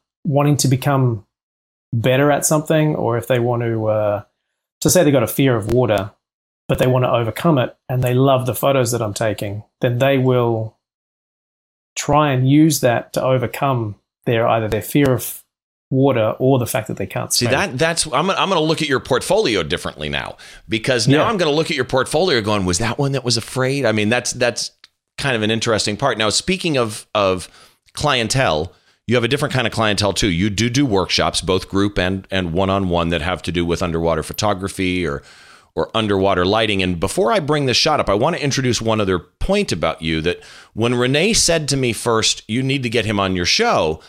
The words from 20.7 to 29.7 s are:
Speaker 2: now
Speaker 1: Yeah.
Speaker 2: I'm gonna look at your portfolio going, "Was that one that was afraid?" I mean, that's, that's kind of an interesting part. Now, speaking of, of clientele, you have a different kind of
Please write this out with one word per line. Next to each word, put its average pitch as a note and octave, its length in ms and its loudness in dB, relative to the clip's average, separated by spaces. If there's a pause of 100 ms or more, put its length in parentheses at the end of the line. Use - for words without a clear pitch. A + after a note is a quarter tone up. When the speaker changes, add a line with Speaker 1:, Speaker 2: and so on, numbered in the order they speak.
Speaker 2:
now C#3 160 6
Speaker 1:
Yeah. - 60 0
Speaker 2:
I'm A3+ 80 -2
gonna E3 140 0
look D#3 180 0
at E3 60 -4
your B2+ 100 -2
portfolio C#3+ 560 0
going, G#2 240 0
"Was F2+ 120 0
that A#2 200 -2
one C#3 140 -2
that C3+ 140 -4
was B2 120 0
afraid?" C3 480 -2
I A2 60 2
mean, G#2+ 180 2
that's, B2 220 -2
that's A#2+ 400 -4 (460)
kind C3 180 -2
of A2 80 -2
an G#2+ 80 0
interesting G#2+ 460 -2
part. B2+ 200 -2
Now, G#2+ 120 0
speaking F3 480 -2
of, A2 360 -4
of F#2+ 360 0 (440)
clientele, A2+ 760 0 (340)
you A2+ 100 0
have A#2 100 2
a - 20 2
different C#3+ 260 -2
kind B2 140 0
of - 60 -8